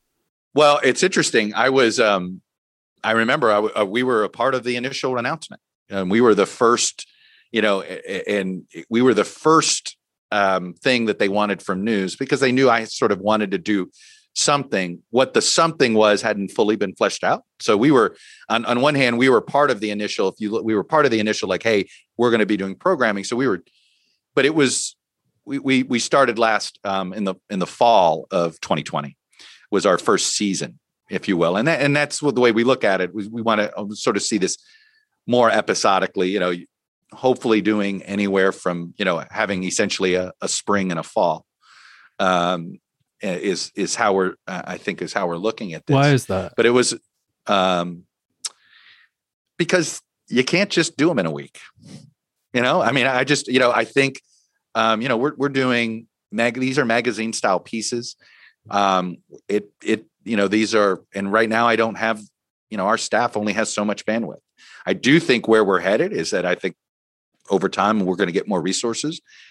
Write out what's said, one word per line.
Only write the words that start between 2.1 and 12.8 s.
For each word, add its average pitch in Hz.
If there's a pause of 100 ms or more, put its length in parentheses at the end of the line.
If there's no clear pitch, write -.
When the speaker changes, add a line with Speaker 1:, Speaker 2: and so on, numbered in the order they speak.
Speaker 1:
I 110
remember 117
I -
w-, 104
uh, 107
we 107
were 120
a 92
part 131
of 117
the 123
initial 127
announcement, 139 (260)
and 95
we 113
were 113
the 95
first, - (460)
you 110
know, 101
a-, 90
a-, 101
and 92 (260)
we 113
were 127
the 98
first, - (340)
um, 95
thing 123
that 104
they 104
wanted 101
from 95
news 98
because 135
they 131
knew 131
I 113